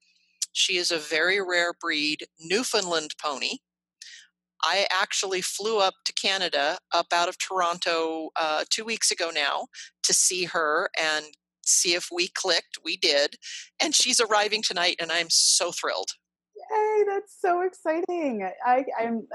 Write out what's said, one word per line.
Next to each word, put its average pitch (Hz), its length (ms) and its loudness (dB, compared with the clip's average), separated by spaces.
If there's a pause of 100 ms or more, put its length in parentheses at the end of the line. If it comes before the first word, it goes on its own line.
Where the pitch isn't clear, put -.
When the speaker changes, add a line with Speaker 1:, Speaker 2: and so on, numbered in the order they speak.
(540)
Speaker 1:
She - 240 0
is 175 140 0
a 170 60 0
very 165 440 2
rare 175 320 0
breed 151 540 -2 (120)
Newfoundland 175 840 0
pony. 143 360 -4 (1080)
I 185 280 2
actually 190 500 0
flew 208 380 -2
up 190 160 2 (100)
to - 80 -6
Canada, 175 640 0 (160)
up 170 180 2
out 175 160 4
of 180 100 -6
Toronto, 170 1000 -2
uh, 156 340 0
two 226 160 -2
weeks 220 260 0
ago 175 220 -2
now 147 340 -2 (360)
to - 100 2
see 180 320 2
her 165 520 0
and 151 280 -2 (400)
see - 280 4
if 175 180 -2
we 175 180 -2
clicked. - 560 -2
We 170 100 -4
did. 147 400 2 (460)
And 294 140 0
she's 247 260 2
arriving 214 400 2
tonight, 180 380 0
and 165 120 -4
I'm 165 180 0
so - 420 4
thrilled. - 400 -4 (440)
Speaker 2:
Yay, 427 520 0
that's 403 340 -4
so 349 200 2
exciting. 330 840 -2 (180)
I, 254 200 4 (140)
I'm, 233 360 -2